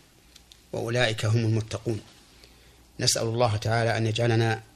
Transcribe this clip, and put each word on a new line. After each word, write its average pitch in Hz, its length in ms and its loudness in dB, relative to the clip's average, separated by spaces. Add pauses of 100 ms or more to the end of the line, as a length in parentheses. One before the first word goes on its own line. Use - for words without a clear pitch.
(720)
وأولئك 113 520 -2
هم 110 120 2
المتقون". 110 640 -2 (1000)
نسأل 120 240 0
الله 113 340 2
تعالى 113 400 0
أن 113 100 0
يجعلنا 113 560 2 (120)